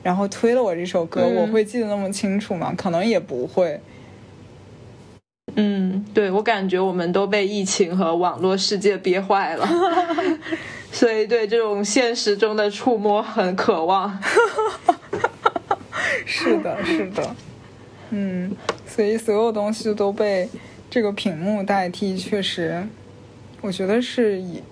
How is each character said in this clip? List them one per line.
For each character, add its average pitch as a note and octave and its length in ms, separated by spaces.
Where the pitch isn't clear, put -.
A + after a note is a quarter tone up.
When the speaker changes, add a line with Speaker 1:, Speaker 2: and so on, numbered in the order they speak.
Speaker 1:
然 F3+ 120
后 G3+ 120
推 A#3 260
了 B3+ 80
我 F#3+ 140
这 F3 100
首 F3+ 200
歌， - 180
Speaker 2:
嗯。 - 120
Speaker 1:
我 G#3+ 120
会 A3 160
记 A3 160
得 A3 80
那 G#3 80
么 G3 160
清 G3 280
楚 G#3 160
吗？ D#3 220
可 - 120
能 E3+ 160
也 A3 140
不 B2 280
会。 E3+ 320
Speaker 2:
嗯， G3+ 580
对， G#3 160
我 G3+ 140
感 G#3 240
觉 F3+ 120
我 F#3+ 120
们 F3 200
都 G3 140
被 G3 220
疫 G3+ 180
情 F#3 320
和 E3 180
网 E3+ 240
络 F#3+ 160
世 G3 220
界 G3 200
憋 F#3 220
坏 F#3+ 360
了， - 120
Speaker 1:
<laughs> - 680
Speaker 2:
所 A#3 200
以 A3 140
对 A3 220
这 A3+ 100
种 G#3 260
现 A#3+ 320
实 G#3 220
中 G#3+ 180
的 G#3 140
触 A3 280
摸 G#3 260
很 G3 320
渴 F3 300
望。 F#3+ 360
Speaker 1:
<laughs> - 2000
是 - 340
的， G#3 260
是 - 240
的。 - 260
嗯， F#3+ 440
所 - 180
以 G#3 140
所 A3+ 160
有 A3+ 180
东 G#3+ 220
西 G#3+ 220
都 G3+ 160
被 G3+ 360
这 B3 100
个 G#3 100
屏 G3+ 240
幕 G3 280
代 G3 260
替， F#3+ 260
确 F#3+ 260
实， F3 440
我 G3+ 100
觉 F#3 160
得 A3+ 140
是 A3 380
以 F3 220